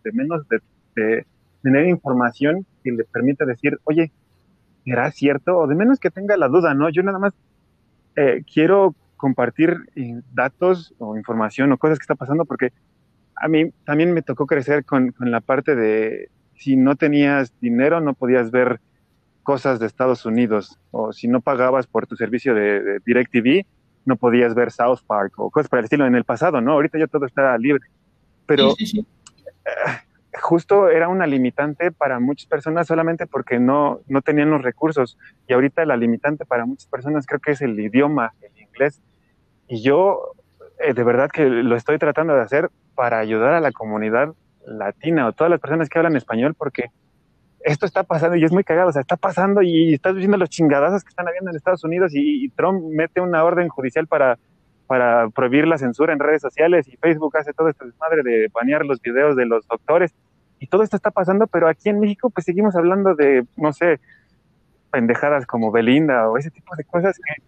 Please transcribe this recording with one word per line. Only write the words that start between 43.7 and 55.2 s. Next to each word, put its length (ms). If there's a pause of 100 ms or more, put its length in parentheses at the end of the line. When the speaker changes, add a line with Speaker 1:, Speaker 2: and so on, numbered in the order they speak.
Speaker 1:
comunidad 600 (340)
latina 600
o 60
todas 180
las 80
personas 300
que 100
hablan 160
español, 400
porque 300 (760)
esto 240
está 180
pasando 340
y 60
es 80
muy 120
cagado, 260
o 20
sea, 100
está 160
pasando 440
y, 280
y 40
estás 220
viendo 220
los 120
chingadazos 540
que 60
están 180
habiendo 240
en 60
Estados 260
Unidos 320
y, 300
y 40
Trump 420
mete 300
una 220
orden 240
judicial 400
para, 320 (480)
para 420